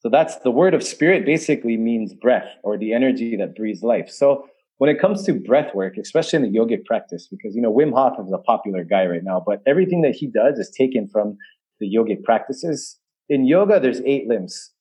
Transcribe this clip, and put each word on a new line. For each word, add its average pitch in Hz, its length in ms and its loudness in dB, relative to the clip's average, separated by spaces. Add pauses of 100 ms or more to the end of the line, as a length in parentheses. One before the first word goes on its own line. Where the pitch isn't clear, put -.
So 117 80 -6
that's, 151 280 2
the 127 140 0
word 160 240 4
of 135 80 0
spirit 156 420 2
basically 135 520 0
means 113 360 -2
breath 120 360 0 (140)
or 104 140 -4
the 110 160 -4
energy 117 440 0
that - 180 -6
breathes 107 280 -6
life. 104 280 0
So - 380 0 (300)
when 143 120 4
it 147 100 0
comes 196 240 0
to 175 80 0
breath 135 420 0
work, 95 220 -4
especially 156 480 -2
in 101 80 -2
the 110 60 2
yogic 113 260 0
practice, - 440 -6
because, 98 260 -12
you 117 80 -2
know, 113 100 2
Wim 143 200 2
Hof 131 260 2
is 95 140 -8
a 92 60 -4
popular 98 460 -2
guy 95 220 2
right 87 160 -4
now, 92 220 -4
but 104 220 -4
everything 175 360 2
that 143 120 2
he 147 120 -8
does 120 320 2
is 98 120 -8
taken 127 380 0
from 104 300 -2 (400)
the 104 100 -6
yogic 110 360 0
practices. 135 760 -2 (300)
In 135 180 2
yoga, 190 320 4
there's 127 240 0
eight 139 240 0
limbs 101 540 -6